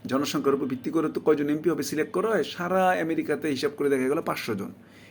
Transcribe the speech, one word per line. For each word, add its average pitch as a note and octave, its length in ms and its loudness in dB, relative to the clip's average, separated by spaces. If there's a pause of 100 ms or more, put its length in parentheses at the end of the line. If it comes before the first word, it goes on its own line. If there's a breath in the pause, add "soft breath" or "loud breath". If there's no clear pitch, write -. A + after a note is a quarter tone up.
জনসংখ্যার C#3 500 2
উপর C3+ 100 -2
ভিত্তি B2+ 240 -4
করে D#3 200 0
তো C#3 120 -4
কয়জন D3 280 4
এমপি D#3 200 0
হবে D3 140 0
সিলেক্ট D3 280 -2
করা F#3 180 0
হয়। F#3+ 140 2
সারা F#3 460 0
আমেরিকাতে D#3 580 0
হিসাব C#3 300 0
করে C#3+ 120 0
দেখা C3 180 2
গেল D3 140 2
পাঁচশো A#2+ 340 -4
জন। G2 160 -6 (400 loud breath)